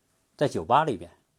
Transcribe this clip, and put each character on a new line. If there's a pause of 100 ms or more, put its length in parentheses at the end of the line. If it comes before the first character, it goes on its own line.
(360)
在
酒
吧
里
边， (280)